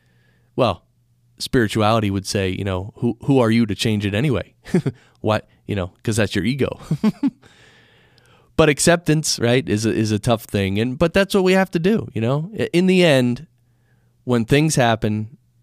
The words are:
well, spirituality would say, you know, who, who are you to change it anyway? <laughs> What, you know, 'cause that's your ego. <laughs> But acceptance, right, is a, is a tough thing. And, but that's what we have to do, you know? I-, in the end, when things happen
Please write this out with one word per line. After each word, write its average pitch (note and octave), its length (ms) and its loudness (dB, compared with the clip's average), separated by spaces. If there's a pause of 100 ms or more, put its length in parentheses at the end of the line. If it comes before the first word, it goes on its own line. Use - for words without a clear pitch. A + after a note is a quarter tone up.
(560)
well, A#2 300 -2 (520)
spirituality A2 720 0
would G2 160 -4
say, G2 220 -2
you G2 160 -6
know, G2 320 -6
who, - 280 -4
who C#3 140 2
are A#2 120 4
you A#2 160 2
to G#2+ 80 -4
change G#2+ 320 -2
it G2 80 -2
anyway? A#2 400 -2 (180)
<laughs> D#3+ 220 0 (260)
What, G#2+ 260 -2 (200)
you G#2+ 100 -4
know, F2+ 160 -6 (100)
'cause A2 140 -2
that's G#2 180 0
your F#2+ 120 -2
ego. B2 340 -4 (220)
<laughs> G#3+ 80 2 (1500)
But D#3 120 4
acceptance, D#3 720 0
right, B2 280 0
is G#2+ 200 -2
a, G#2+ 40 2
is G#2+ 220 0
a G#2+ 60 0
tough A#2 260 0
thing. G2 340 -2
And, B2+ 200 -4
but E3+ 160 0
that's F#3+ 200 0
what F#3+ 100 2
we F#3 100 4
have F#3+ 160 0
to - 80 -2
do, E3+ 340 0
you G#2+ 80 -4
know? D3 380 -2
I-, B2 160 -2
in F3+ 140 4
the F#3 140 4
end, C3 440 2 (800)
when A#2+ 200 0
things D3 300 2
happen A2+ 640 0 (240)